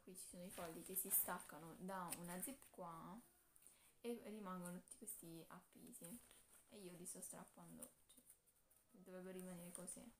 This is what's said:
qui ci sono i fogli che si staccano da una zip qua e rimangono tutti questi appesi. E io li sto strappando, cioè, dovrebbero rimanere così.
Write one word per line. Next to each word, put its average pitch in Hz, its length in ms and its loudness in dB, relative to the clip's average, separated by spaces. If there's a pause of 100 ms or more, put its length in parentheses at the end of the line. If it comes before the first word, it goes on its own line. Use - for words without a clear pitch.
qui 185 140 -8
ci - 120 -2
sono 180 160 -4
i 196 60 -2
fogli 170 320 0
che 185 140 -2
si 190 140 8
staccano 165 680 6
da 185 300 2 (100)
una 175 220 2
zip - 300 -2
qua 170 500 -4 (800)
e 233 260 4
rimangono 185 540 2
tutti - 180 -12
questi 165 500 -2
appesi. - 680 -6 (520)
E 214 80 -8
io 180 180 -2
li 175 80 -4
sto 185 160 -2
strappando, 170 720 -4 (160)
cioè, - 160 -18 (680)
dovrebbero 185 460 -4
rimanere 175 360 -2
così. 180 480 -2